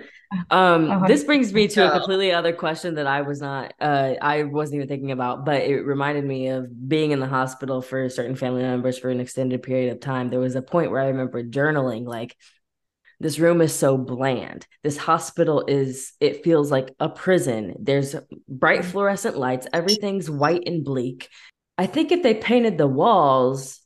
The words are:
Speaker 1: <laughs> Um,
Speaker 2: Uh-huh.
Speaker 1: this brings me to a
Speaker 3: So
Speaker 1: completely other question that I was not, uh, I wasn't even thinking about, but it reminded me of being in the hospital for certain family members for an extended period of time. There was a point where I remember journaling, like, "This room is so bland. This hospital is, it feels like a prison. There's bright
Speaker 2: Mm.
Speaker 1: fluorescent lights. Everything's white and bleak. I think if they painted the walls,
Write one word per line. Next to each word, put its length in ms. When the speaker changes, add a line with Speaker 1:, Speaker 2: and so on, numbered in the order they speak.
Speaker 1:
<laughs> 60
Um, 400
Speaker 2:
Uh-huh. 160
Speaker 1:
this 160
brings 300
me 160
to 160
a 40
Speaker 3:
So 100
Speaker 1:
completely 340
other 180
question 440
that 120
I 140
was 180
not, 400
uh, 420
I 220
wasn't 320
even 140
thinking 220
about, 340
but 160
it 220
reminded 420
me 220
of 200
being 220
in 100
the 60
hospital 540
for 280
certain 260
family 260
members 380
for 100
an 120
extended 420
period 300
of 80
time. 280
There 120
was 140
a 60
point 300
where 80
I 80
remember 380
journaling, 600
like, 300
"This 180
room 220
is 120
so 240
bland. 720
This 140
hospital 680
is, 540
it 240
feels 280
like 280
a 80
prison. 720
There's 340
bright 320
Speaker 2:
Mm. 100
Speaker 1:
fluorescent 460
lights. 340
Everything's 580
white 380
and 160
bleak. 460
I 80
think 260
if 100
they 120
painted 440
the 100
walls, 1000